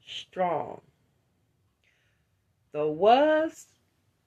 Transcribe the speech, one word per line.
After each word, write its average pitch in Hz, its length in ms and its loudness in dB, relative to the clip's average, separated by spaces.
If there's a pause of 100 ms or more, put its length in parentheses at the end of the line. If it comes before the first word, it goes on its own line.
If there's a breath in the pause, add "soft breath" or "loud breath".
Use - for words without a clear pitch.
strong. - 760 -6 (1900)
The 151 140 -4
was, 277 800 2 (600)